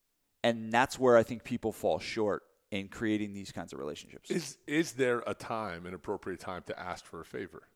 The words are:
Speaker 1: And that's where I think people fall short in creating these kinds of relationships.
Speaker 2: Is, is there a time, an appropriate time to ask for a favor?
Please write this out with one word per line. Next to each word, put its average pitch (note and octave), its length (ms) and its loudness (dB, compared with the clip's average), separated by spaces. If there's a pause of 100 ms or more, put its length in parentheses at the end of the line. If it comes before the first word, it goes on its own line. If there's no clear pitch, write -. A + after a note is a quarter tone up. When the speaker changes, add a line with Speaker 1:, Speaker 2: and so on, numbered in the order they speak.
(420)
Speaker 1:
And A2+ 300 0
that's A#2+ 260 4
where B2 200 10
I A2+ 60 10
think A#2 200 -6
people A2+ 300 -2
fall F2 260 2
short G#2 440 0 (280)
in G2 160 -6
creating G#2+ 460 -2
these G2 180 -12
kinds F2 220 -10
of C2 60 -10
relationships. - 520 -10
Speaker 2:
Is, D#3 260 -4 (100)
is D#3 260 0
there B2 340 2
a G#2 60 -2
time, G2 520 -6
an F2+ 80 -8
appropriate F#2 460 -6
time F2+ 280 -10
to - 120 -10
ask F2 240 -8
for - 160 -14
a D#2+ 60 -12
favor? - 380 -10 (120)